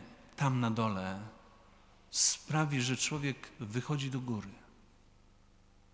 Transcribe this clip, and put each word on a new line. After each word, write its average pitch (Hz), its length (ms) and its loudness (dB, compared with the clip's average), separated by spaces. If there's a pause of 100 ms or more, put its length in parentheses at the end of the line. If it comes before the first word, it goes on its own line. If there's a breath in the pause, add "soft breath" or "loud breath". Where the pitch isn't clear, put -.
(360)
tam 131 240 2
na 117 120 2
dole 101 480 0 (920)
sprawi, 147 720 2
że 123 160 2
człowiek 143 640 -2
wychodzi 127 520 -2
do 131 80 -2
góry. 110 300 -4 (1400)